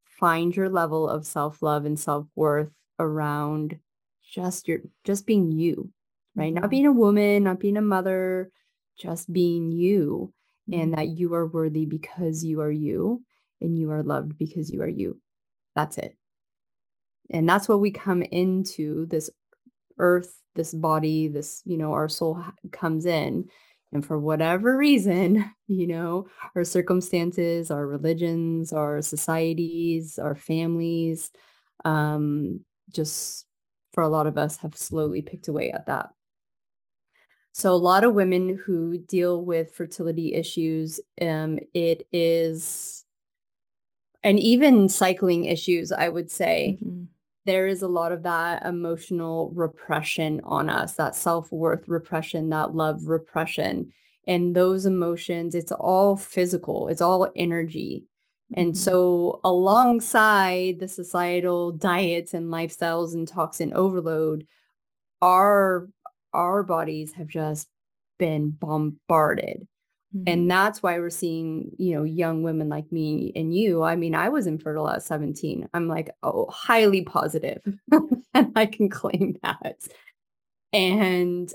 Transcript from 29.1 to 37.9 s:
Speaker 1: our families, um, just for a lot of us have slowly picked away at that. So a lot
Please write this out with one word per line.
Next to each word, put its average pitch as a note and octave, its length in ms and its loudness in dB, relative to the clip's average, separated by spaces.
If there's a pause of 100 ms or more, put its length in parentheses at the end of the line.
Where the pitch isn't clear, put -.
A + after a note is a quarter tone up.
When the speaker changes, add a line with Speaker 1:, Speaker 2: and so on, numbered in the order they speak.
Speaker 1:
our D3 180 -4
families, E3 920 -2 (540)
um, D3+ 760 -2 (320)
just - 540 -8 (460)
for - 100 0
a D#3+ 60 2
lot D3+ 180 0
of D3 120 -2
us D3+ 200 -2
have D#3 180 -12
slowly D3+ 460 -4
picked D3+ 260 -14
away - 240 -4
at - 140 -10
that. - 240 -6 (1400)
So F#3+ 200 0
a F3+ 40 6
lot F3+ 280 6